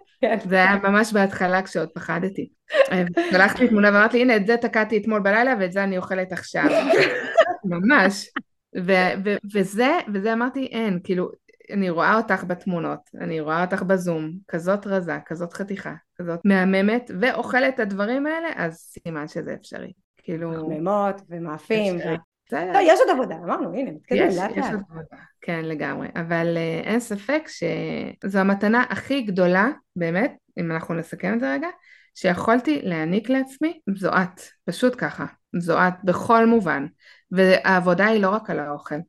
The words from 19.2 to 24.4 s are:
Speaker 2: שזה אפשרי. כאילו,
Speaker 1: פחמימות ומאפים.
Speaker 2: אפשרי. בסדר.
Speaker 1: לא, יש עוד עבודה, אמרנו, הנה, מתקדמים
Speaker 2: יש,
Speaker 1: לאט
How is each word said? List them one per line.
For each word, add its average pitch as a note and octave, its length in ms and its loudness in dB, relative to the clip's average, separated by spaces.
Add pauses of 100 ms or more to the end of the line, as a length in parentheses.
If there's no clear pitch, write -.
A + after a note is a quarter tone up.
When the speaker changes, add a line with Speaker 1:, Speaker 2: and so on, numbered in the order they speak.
Speaker 2:
שזה - 260 -10
אפשרי. - 380 -14 (240)
כאילו, E3 380 -8
Speaker 1:
פחמימות F3+ 760 -4
ומאפים. F3 680 -4
Speaker 2:
אפשרי. E3 200 -4 (360)
בסדר. E4+ 200 -4
Speaker 1:
לא, G4 100 4
יש F4+ 180 6
עוד G4 100 6
עבודה, A3+ 260 -2
אמרנו, F#3+ 380 -4
הנה, A#3+ 160 -6
מתקדמים D#3+ 380 0
Speaker 2:
יש, F#3 80 0
Speaker 1:
לאט F#3 140 -4